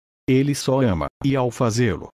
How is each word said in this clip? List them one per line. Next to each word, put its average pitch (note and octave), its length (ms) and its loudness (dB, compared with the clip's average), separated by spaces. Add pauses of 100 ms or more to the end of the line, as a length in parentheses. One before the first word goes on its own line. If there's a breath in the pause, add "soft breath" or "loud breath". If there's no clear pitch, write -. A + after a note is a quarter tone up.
(280)
Ele C#3 280 2
só C3+ 260 0
ama, F2+ 240 0 (180)
e C3+ 120 0
ao B2+ 160 0
fazê-lo, A2+ 640 0